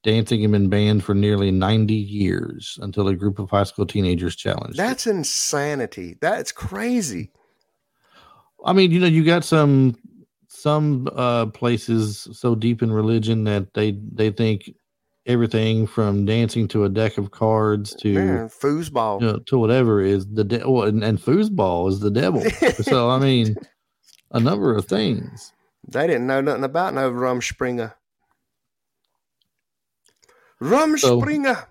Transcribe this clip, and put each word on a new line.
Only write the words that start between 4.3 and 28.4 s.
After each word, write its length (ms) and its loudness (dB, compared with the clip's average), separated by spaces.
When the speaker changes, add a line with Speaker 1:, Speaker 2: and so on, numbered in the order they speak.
Speaker 1:
challenged 400 -6
it. 20 -6
Speaker 2:
That's 300 -4
insanity. 1120 -4
That's 300 -4
crazy. 800 -6
Speaker 1:
I 80 0
mean, 180 6
you 80 2
know, 80 4
you 180 4
got 180 2
some, 540 4
some, 680 -2
uh, 340 0
places 840 -2
so 240 0
deep 260 -2
in 100 0
religion 540 0
that 280 -2
they, 240 -2
they 180 0
think 400 -2
everything 640 2
from 380 0
dancing 440 0
to 160 0
a 40 0
deck 280 0
of 140 -6
cards 640 0
to, 180 -2
Speaker 2:
Man, 360 0
foosball. 680 -2
Speaker 1:
you 80 0
know, 120 -2
to 180 -2
whatever 440 4
is 260 2
the 180 -2
de-, 200 -2
well, 180 2
and, 200 2
and 160 0
foosball 680 0
is 100 -2
the 120 0
devil. 320 0
Speaker 2:
<laughs> 220 0
Speaker 1:
So, 260 2
I 100 2
mean, 360 2
a 80 -2
number 360 0
of 100 -2
things. 680 -4
Speaker 2:
They 180 -2
didn't 200 0
know 140 0
nothing 220 -2
about 300 -4
no 180 -2
Rumspringa. 840 -4